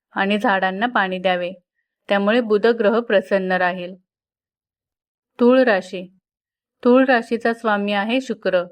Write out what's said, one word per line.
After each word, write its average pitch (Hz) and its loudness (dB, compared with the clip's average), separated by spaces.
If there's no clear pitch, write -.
आणि 202 -2
झाडांना 196 0
पाणी 196 -2
द्यावे, 180 -2
त्यामुळे 202 2
बुध 214 0
ग्रह 226 2
प्रसन्न 190 0
राहील. 180 -4
तूळ 247 6
राशी. 185 -2
तूळ 254 6
राशीचा 233 0
स्वामी 208 -2
आहे 214 -2
शुक्र, 185 -4